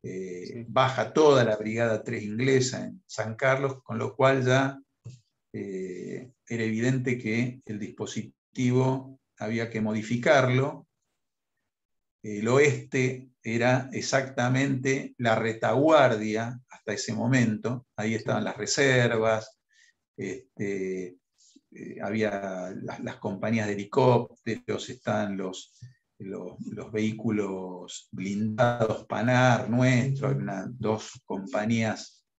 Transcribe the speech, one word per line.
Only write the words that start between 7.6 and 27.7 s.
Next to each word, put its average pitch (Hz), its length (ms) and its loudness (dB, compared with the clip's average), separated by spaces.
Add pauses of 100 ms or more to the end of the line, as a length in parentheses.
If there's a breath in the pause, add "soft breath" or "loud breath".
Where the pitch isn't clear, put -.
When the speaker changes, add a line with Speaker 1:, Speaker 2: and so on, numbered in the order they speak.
Speaker 1:
el 107 140 -10
dispositivo 127 1400 -2 (160)
había 113 320 -4
que 110 120 -4
modificarlo. 123 1040 2 (1400)
El 107 260 -4
oeste 127 840 2 (120)
era 120 500 2
exactamente 131 1300 0
la 117 160 2
retaguardia 113 1300 2
hasta - 240 -10
ese 107 200 -6
momento. 117 760 0 (100)
Ahí 110 180 -2
estaban 107 280 -2
Speaker 2:
Sí. - 40 -4
Speaker 1:
las - 100 -6
reservas, 113 1000 2 (580 soft breath)
este, 95 1000 -6 (540 soft breath)
eh, - 300 -14
había 98 680 -4 (100)
las, - 180 -10
las 117 160 -10
compañías 107 500 -2
de 101 80 -2
helicópteros, 110 1120 0
estaban 104 480 -4
los, 92 420 -10 (400 loud breath)
los, 95 480 -12
los - 240 -10
vehículos 104 1200 -4